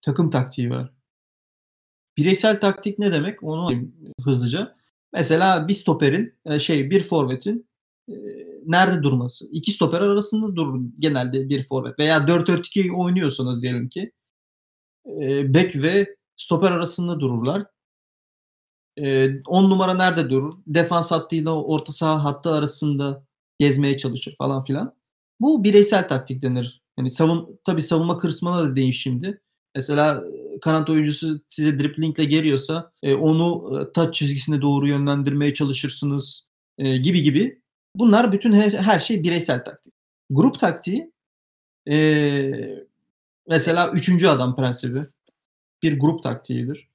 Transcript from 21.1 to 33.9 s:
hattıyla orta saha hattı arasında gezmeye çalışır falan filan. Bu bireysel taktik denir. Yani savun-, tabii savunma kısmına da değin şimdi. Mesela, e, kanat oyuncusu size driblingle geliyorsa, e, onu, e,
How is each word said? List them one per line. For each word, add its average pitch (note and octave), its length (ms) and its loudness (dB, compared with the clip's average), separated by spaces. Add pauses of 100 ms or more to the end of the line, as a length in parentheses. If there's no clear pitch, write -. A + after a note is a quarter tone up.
hattıyla D#3+ 520 -2
orta D3+ 300 -4
saha D#3 320 0
hattı C#3+ 280 -2
arasında C#3+ 720 -2 (340)
gezmeye C#3 380 4
çalışır C3+ 400 -8
falan C3+ 280 -4
filan. D#3 300 -6 (460)
Bu B3+ 240 2
bireysel G3+ 440 6
taktik B2+ 340 -4
denir. B2 400 -4 (160)
Yani C3 120 -2
savun-, E3 540 0
tabii D#3+ 180 0
savunma E3+ 360 0
kısmına F3 440 -2
da C3+ 140 -2
değin C3 160 0
şimdi. C3+ 480 -6 (340)
Mesela, C#3+ 520 0
e, D#2 340 -14
kanat D#3 300 0
oyuncusu D#3 560 0
size D3+ 320 -2
driblingle D#3 460 -2
geliyorsa, D#3 680 -2 (100)
e, C#3 120 2
onu, D#3+ 680 0
e, C3+ 120 -8